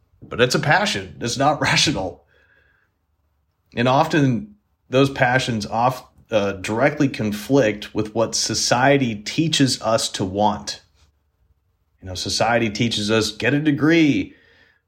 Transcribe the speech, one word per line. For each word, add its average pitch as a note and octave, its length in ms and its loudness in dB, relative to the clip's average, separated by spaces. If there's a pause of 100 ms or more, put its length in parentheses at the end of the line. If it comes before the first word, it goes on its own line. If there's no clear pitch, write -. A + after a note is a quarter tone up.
(220)
But - 180 -4
it's C3 140 2
a D#3+ 60 0
passion. D3+ 600 -2
It's A#2 180 -6
not C#3+ 220 0
<laughs> - 20 -4
rational. A2 640 -2 (1500)
And A#2+ 140 0
often C3+ 680 2 (340)
those C3+ 200 4
passions B2 560 0
off-, A#2 400 -2 (240)
uh, G2+ 220 2
directly A#2 560 0
conflict G#2+ 840 -2
with G#2+ 200 -4
what A2 200 0
society B2 840 0
teaches C#3 680 0
us A2 280 0
to - 140 -6
want. G#2 580 -2 (1160)
You F#2+ 80 -16
know, F#2 60 -12
society A2+ 560 0
teaches G#2 400 -2
us, A2 220 0
"Get B2 220 -2
a C#3+ 60 2
degree, D3 720 2 (540)